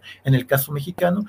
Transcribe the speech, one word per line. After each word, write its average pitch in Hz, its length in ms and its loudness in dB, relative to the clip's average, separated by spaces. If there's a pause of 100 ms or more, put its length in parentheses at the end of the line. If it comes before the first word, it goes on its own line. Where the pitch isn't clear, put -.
(260)
en 135 100 4
el 127 100 2
caso 139 280 0
mexicano, 180 560 -2